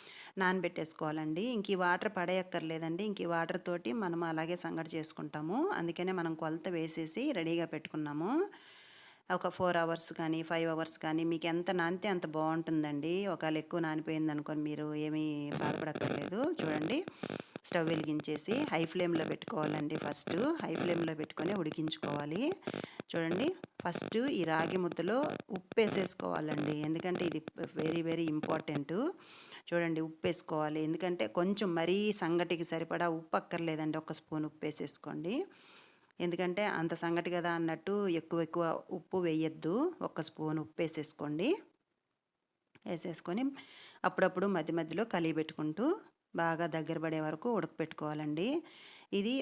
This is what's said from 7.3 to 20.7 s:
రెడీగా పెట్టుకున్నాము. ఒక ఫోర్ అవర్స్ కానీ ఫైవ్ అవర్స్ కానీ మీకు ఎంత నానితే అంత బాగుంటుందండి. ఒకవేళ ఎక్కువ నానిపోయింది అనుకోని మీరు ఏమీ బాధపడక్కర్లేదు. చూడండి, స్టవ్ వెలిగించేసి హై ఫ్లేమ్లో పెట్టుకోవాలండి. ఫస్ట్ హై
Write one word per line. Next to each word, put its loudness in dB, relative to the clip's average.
రెడీగా 0
పెట్టుకున్నాము. -4
ఒక 2
ఫోర్ 2
అవర్స్ 2
కానీ 0
ఫైవ్ 2
అవర్స్ -2
కానీ 0
మీకు 2
ఎంత 2
నానితే 0
అంత 0
బాగుంటుందండి. 0
ఒకవేళ 0
ఎక్కువ -2
నానిపోయింది 0
అనుకోని -2
మీరు -2
ఏమీ 0
బాధపడక్కర్లేదు. -2
చూడండి, 0
స్టవ్ 2
వెలిగించేసి 0
హై 4
ఫ్లేమ్లో 2
పెట్టుకోవాలండి. 0
ఫస్ట్ -2
హై -2